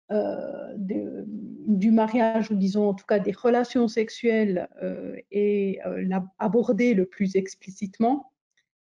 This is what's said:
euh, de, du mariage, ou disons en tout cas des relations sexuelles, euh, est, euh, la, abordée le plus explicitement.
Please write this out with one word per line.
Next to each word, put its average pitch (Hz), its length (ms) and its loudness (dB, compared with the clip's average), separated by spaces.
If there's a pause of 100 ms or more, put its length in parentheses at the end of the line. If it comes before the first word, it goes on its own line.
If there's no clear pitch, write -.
(120)
euh, - 640 -4
de, 202 480 -6 (420)
du 208 240 4
mariage, 226 640 2
ou - 20 2
disons 196 340 2
en 202 60 2
tout - 120 -14
cas 208 120 4
des 190 140 -2
relations 240 560 2
sexuelles, 220 800 0 (120)
euh, 185 360 -8 (160)
est, 202 540 0
euh, 185 200 -4
la, 185 180 0 (140)
abordée 226 560 2
le 190 120 4
plus 190 280 -2
explicitement. 196 960 -2 (560)